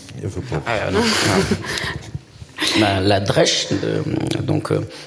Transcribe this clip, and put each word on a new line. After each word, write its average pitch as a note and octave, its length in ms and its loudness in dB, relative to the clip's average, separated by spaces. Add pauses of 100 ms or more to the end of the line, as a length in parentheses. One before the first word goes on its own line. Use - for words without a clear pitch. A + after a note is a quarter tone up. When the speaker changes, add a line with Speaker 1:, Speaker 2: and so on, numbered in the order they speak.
(220)
Speaker 1:
elle G2+ 60 -4
veut - 140 -4
pas. - 220 -4
Speaker 2:
Ah, A2 280 0
non, G3+ 80 4
non. A#3 40 2
<laughs> - 1800 -2
Bah, G2 200 4
la G2 200 4
drèche, - 500 2
de, - 720 -2
donc, - 300 0
euh, G2+ 80 2 (260)